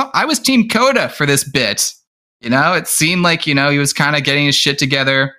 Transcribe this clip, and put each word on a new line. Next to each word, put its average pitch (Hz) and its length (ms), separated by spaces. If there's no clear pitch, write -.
I 190 100
was 302 140
Team 247 300
Coda 233 420
for 147 160
this 139 180
bit. 123 480
You 120 100
know, 143 220
it 170 160
seemed 175 340
like, 170 240
you 147 80
know, 139 140
he 143 100
was 143 140
kinda 147 300
getting 143 240
his 139 100
shit 139 220
together. 135 600